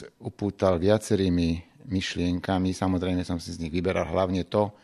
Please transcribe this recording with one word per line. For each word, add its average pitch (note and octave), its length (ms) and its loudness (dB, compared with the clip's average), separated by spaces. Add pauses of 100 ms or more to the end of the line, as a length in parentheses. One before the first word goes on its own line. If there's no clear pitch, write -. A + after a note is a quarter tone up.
(200)
upútal F#2+ 640 0
viacerými F#2 800 2 (240)
myšlienkami. F#2 880 -2
Samozrejme F2+ 480 0
som F2 160 -4
si F2 160 -10
z E2+ 80 -8
nich D#2 80 -6
vyberal F2 400 0
hlavne F#2 400 0
to, G#2 320 0